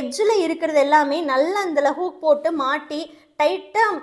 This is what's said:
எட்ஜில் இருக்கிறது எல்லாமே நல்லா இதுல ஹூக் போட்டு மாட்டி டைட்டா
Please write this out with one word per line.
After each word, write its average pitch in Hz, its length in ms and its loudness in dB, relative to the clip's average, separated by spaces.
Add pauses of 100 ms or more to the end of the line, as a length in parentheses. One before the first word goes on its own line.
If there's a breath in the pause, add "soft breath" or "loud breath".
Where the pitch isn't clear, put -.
எட்ஜில் 403 440 0
இருக்கிறது 320 340 -2
எல்லாமே 285 420 2
நல்லா 330 440 -2
இதுல 285 240 2 (100)
ஹூக் 359 240 -6
போட்டு 302 280 2
மாட்டி 294 500 -4 (420 loud breath)
டைட்டா 381 400 0 (180)